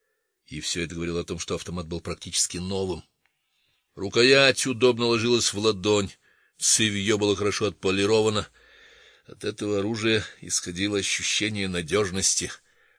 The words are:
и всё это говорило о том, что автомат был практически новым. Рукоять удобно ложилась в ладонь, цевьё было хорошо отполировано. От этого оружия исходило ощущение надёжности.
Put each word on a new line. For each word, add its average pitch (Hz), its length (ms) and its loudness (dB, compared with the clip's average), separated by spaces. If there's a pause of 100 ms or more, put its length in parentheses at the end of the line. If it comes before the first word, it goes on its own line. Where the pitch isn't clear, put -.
(460)
и 76 160 -12
всё - 200 -6
это 82 140 -8
говорило 85 260 -4
о 85 40 -8
том, 85 140 -8
что - 160 -6
автомат 87 320 -8
был 85 140 -8
практически - 560 -6
новым. 190 460 -4 (920)
Рукоять 127 680 4
удобно 120 400 4
ложилась 117 480 2
в 101 60 -6
ладонь, 104 520 2 (480)
цевьё 104 580 2
было 104 180 2
хорошо 101 300 -2
отполировано. 101 840 2 (800)
От - 180 -18
этого 104 360 -4
оружия 110 460 0 (160)
исходило 95 560 -4
ощущение 101 720 -2
надёжности. 90 840 -2 (460)